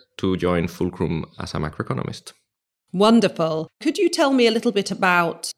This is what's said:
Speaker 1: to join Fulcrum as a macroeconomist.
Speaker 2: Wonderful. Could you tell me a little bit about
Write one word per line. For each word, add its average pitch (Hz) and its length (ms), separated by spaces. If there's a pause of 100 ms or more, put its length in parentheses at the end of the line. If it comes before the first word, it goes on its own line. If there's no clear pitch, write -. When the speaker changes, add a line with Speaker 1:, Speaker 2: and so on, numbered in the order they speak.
(160)
Speaker 1:
to 95 200
join 87 300
Fulcrum 87 580 (140)
as - 160
a - 40
macroeconomist. - 760 (600)
Speaker 2:
Wonderful. 180 760 (120)
Could - 180
you 349 100
tell 311 240
me 240 160
a - 20
little 226 220
bit 196 180
about 175 680